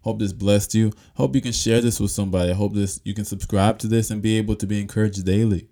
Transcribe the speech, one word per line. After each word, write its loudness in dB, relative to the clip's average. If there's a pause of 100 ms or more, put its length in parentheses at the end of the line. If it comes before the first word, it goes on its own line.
Hope -4
this 0
blessed 2
you. 4 (240)
Hope 0
you 2
can -6
share 2
this 0
with -2
somebody. 0
I 0
hope 0
this, -2
you -6
can -6
subscribe 0
to -8
this 0
and -4
be 2
able 0
to -6
be -2
encouraged -2
daily. 2